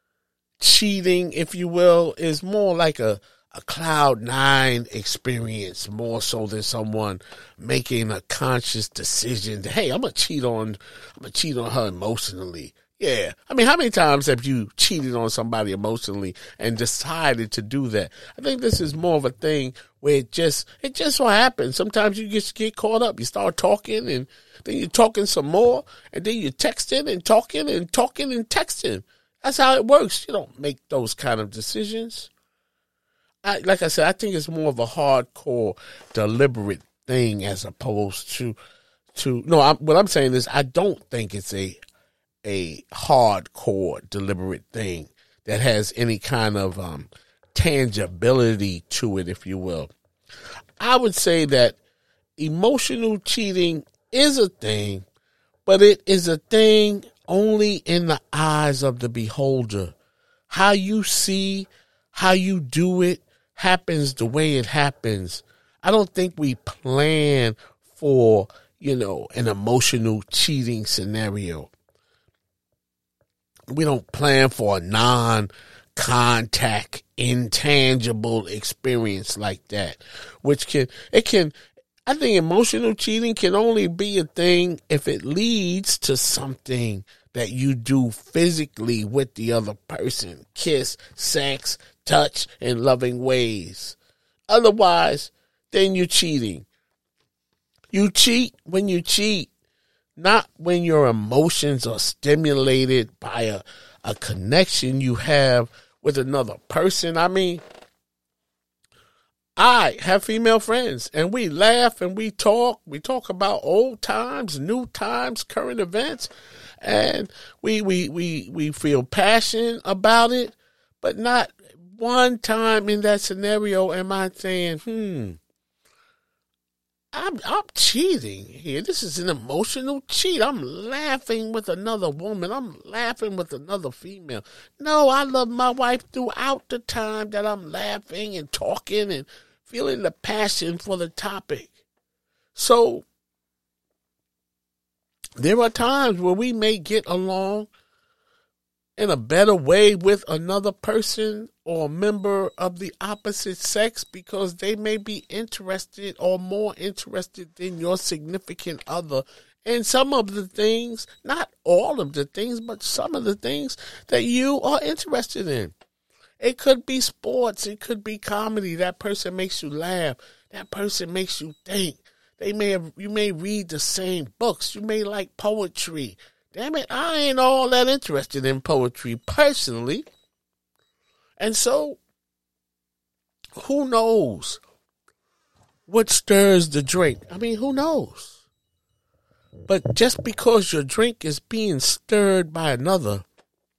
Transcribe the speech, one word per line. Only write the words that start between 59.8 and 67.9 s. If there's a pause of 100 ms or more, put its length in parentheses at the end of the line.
How
you
see, (420)
how
you
do
it (320)
happens
the
way
it
happens. (400)
I
don't
think
we
plan (380)